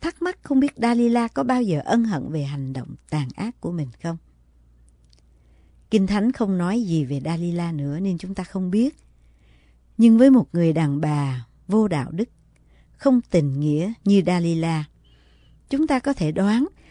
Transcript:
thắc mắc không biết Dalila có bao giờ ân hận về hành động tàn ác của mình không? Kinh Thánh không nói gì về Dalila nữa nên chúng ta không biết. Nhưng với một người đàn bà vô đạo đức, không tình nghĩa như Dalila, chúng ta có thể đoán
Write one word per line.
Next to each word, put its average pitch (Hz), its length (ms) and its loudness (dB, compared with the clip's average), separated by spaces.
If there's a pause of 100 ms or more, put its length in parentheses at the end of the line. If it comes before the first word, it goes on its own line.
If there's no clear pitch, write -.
thắc 330 220 -8
mắc 359 200 -4
không 269 180 2
biết 277 160 0
Dalila 233 520 0
có 269 160 -4
bao 247 180 0
giờ 175 220 0
ân 233 200 2
hận 170 260 -4
về 151 140 -4
hành 139 280 -6
động 131 220 -10 (160)
tàn 147 240 -4
ác 220 260 -10
của 170 120 -6
mình 156 160 -6 (140)
không? 165 140 -6 (1700)
Kinh 196 160 2
Thánh 208 260 0
không 196 260 -2
nói 190 240 -2
gì 165 220 -2
về 135 200 -4
Dalila 170 480 -4
nữa 143 280 -6
nên 190 180 -2
chúng 190 160 -10
ta 190 100 -8
không 185 260 -6
biết. 233 260 0 (1000)
Nhưng 226 220 8
với 262 120 10
một 254 220 6
người 170 200 2
đàn 147 280 0
bà 143 460 -2 (220)
vô 214 200 2
đạo 151 220 -4
đức, 185 180 -4 (680)
không 254 240 2 (100)
tình 143 300 0
nghĩa 151 320 -2 (120)
như 196 220 4
Dalila, 165 580 0 (880)
chúng 285 160 0
ta 277 120 0
có 285 140 -2
thể 156 200 -2
đoán 208 340 0 (240)